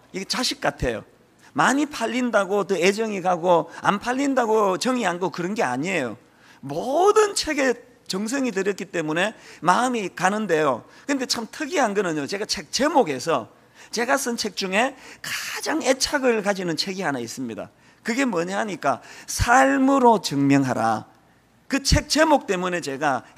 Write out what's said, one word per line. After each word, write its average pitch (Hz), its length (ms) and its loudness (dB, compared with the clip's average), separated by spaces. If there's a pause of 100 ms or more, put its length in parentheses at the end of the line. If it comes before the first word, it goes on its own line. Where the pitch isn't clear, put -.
(140)
이게 185 120 -8
자식 254 360 -4
같아요. 123 420 -2 (480)
많이 240 340 2
팔린다고 226 800 0
더 190 100 0
애정이 202 460 0
가고 175 480 2 (120)
안 196 180 2
팔린다고 240 800 2
정이 247 260 0
안 175 140 -2
가고 180 120 -2
그런 180 220 -4
게 220 80 -2
아니에요. 131 560 -2 (440)
모든 339 720 2
책에 294 400 0 (320)
정성이 226 440 -2
들었기 190 340 -4
때문에 175 500 -2 (260)
마음이 214 540 2
가는데요. 165 680 0 (200)
근데 269 200 -2
참 226 260 -4
특이한 269 420 -2
거는요, 165 340 -2
제가 196 180 -6
책 - 260 -8
제목에서 160 760 0 (420)
제가 240 260 0
쓴 240 200 -4
책 214 180 -6
중에 208 400 -2 (260)
가장 - 640 -6
애착을 262 580 0
가지는 185 360 -2
책이 190 260 -6
하나 143 160 -2
있습니다. 110 500 -8 (320)
그게 240 240 -2
뭐냐 185 340 -2
하니까 147 420 -2 (260)
"삶으로 262 920 4
증명하라." 131 840 2 (640)
그 269 160 -2
책 294 260 2
제목 302 380 4
때문에 180 340 -2
제가 135 420 -2 (140)